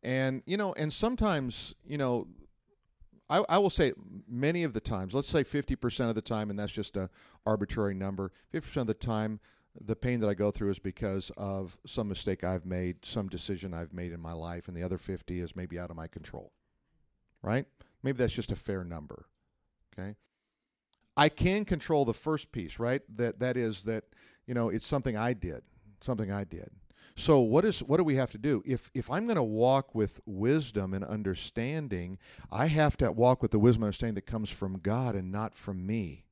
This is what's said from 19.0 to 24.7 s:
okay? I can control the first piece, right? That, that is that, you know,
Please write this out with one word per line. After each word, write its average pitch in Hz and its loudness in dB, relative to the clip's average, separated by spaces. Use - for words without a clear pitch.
okay? 98 -10
I 147 8
can 190 2
control 151 2
the 117 2
first - -2
piece, 87 -8
right? 123 0
That, 113 -2
that 127 0
is 110 -2
that, 110 -2
you 123 -4
know, 117 2